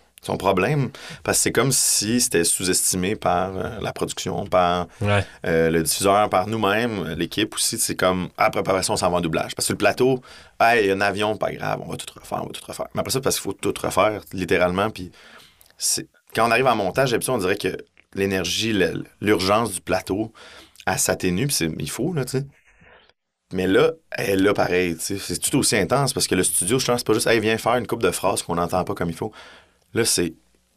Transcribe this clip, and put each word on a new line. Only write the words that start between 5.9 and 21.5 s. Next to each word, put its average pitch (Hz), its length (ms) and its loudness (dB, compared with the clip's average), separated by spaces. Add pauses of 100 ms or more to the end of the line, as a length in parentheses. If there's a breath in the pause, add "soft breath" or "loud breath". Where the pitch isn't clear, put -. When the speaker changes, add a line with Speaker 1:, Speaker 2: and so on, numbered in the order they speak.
Speaker 1:
par 95 160 2
nous-mêmes, 104 720 0
l'équipe 85 380 -2
aussi. - 200 -2
C'est - 200 -4
comme, 92 320 2 (100)
après, 107 220 2
après 92 240 0
ça, - 80 -2
on 101 40 0
s'en 92 140 0
va 87 60 2
en 87 40 2
doublage. 80 360 -4
Parce - 100 -4
que - 60 -2
le - 60 -4
plateau, « 127 440 2 (380 loud breath)
Hey, 117 240 6
il - 20 4
y 95 60 4
a - 20 2
un 98 60 -2
avion, 101 360 0
pas - 160 -4
grave, 101 320 -4
on - 60 -12
va - 60 -8
tout - 180 -14
refaire, - 280 -8
on - 40 -8
va - 60 -12
tout - 120 -16
refaire. » - 300 -10
Mais 104 60 -2
après 98 100 -6
ça, 131 100 0
parce 95 140 0
qu'il - 80 -4
faut 98 100 -6
tout - 300 -2
refaire, 101 380 2 (120)
littéralement, 92 580 2
puis 90 200 -14 (680 loud breath)
c'est, - 300 -4 (300)
quand 117 100 4
on 117 60 2
arrive 127 160 4
en 120 80 4
montage, 104 340 0
d'habitude, 117 240 0
on 120 40 0
dirait 92 180 0
que 117 200 -4 (380)
l'énergie, 98 580 0
le, 87 300 0 (180)
l'urgence 104 520 2
du 90 80 -8
plateau, 98 520 -2 (540 loud breath)
elle - 140 0
s'atténue, 92 480 0
puis 139 80 -2